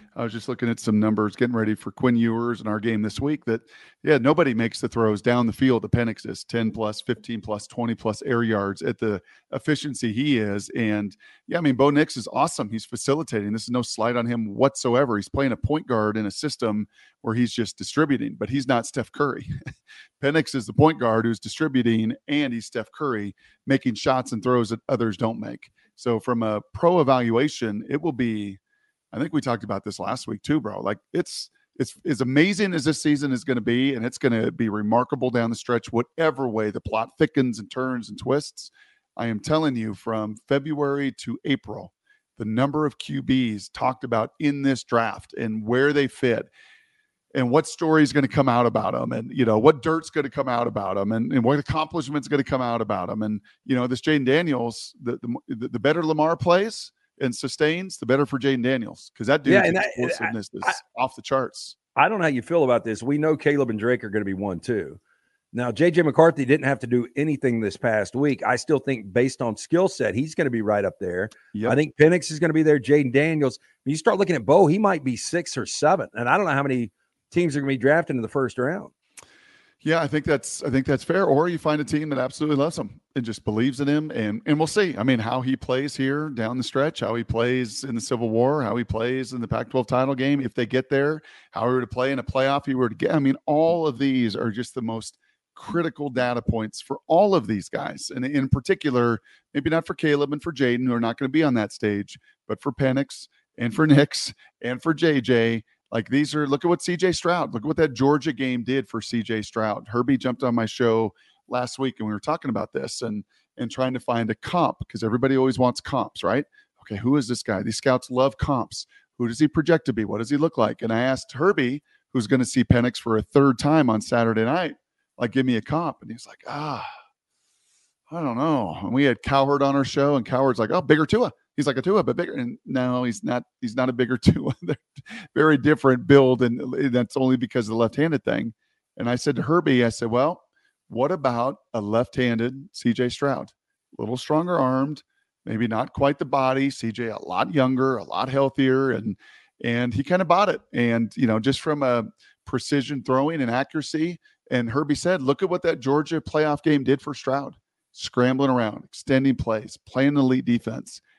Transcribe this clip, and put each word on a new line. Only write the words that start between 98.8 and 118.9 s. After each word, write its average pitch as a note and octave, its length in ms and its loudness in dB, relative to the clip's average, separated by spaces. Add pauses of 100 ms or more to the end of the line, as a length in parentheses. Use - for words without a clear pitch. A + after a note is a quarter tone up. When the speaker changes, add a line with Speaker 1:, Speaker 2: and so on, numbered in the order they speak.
Speaker 1:
maybe C#3+ 160 -2
not D#3+ 160 0
for F#3 80 -8
Caleb D3 400 0
and D3+ 80 -8
for E3+ 100 -6
Jayden, B2+ 360 0
who B2 60 2
are A#2 60 0
not A2+ 180 -2
gonna C3+ 120 -2
be D#3 140 2
on C#3+ 120 2
that G#2+ 180 0
stage, G#2 440 -4 (300)
but G#2+ 140 -6
for C#3 100 -4
Penix C3+ 560 -2 (300)
and A#2 160 -4
for D#3 120 4
Nix D3 480 4 (280)
and B2 200 -4
for D#3+ 120 0
J D3+ 280 2
J, A#2 420 2 (280)
like, A2+ 180 -4
these C#3+ 260 0
are, D3+ 100 0
look C#3 180 0
at E3+ 40 2
what E3+ 140 2
C F3+ 140 -2
J F3+ 160 2
Stroud, D#3+ 420 -2
look A2 100 -6
at C#3 40 -4
what D#3 100 -2
that D#3 160 2
Georgia C#3 380 2
game B2 320 -2
did B2+ 240 -2
for A2+ 140 -8
C A2+ 220 -4
J A2 180 -4
Stroud. G#2+ 460 -4
Herbie B2 300 0
jumped B2 260 -2
on B2 100 2
my A#2 120 2
show A2+ 480 2 (340)
last B2 320 -4
week, C3 200 -2
and A2 80 -4
we G#2+ 60 -2
were G#2 60 -4
talking D3+ 300 -4
about A2 240 -4
this C3 280 -8
and, G#2+ 220 -6 (340)
and A#2+ 140 -6
trying C3 220 -2
to B2+ 60 -4
find A#2 300 -2
a G#2+ 60 -2
comp, - 420 -2 (100)
'cause - 160 -8
everybody B2 320 2
always C3 220 2
wants B2 240 2
comps, - 420 -6
right? A2+ 220 0 (360)
Okay, - 140 -10
who B2 220 2
is A#2+ 100 0
this B2 140 -4
guy? G#2 220 -4
These A2 140 -4
scouts B2+ 340 0
love C3 260 2
comps. - 480 -4 (320)